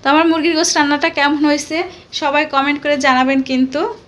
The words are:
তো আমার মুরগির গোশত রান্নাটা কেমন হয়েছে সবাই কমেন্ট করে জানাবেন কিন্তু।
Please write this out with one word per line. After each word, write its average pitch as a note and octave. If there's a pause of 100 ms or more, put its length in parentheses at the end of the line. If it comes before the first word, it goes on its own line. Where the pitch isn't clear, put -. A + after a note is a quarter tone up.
তো -
আমার D#4
মুরগির D#4+
গোশত -
রান্নাটা D4 (100)
কেমন D4
হয়েছে D4 (440)
সবাই D4 (120)
কমেন্ট C#4+
করে D4 (100)
জানাবেন C4 (120)
কিন্তু। C4 (280)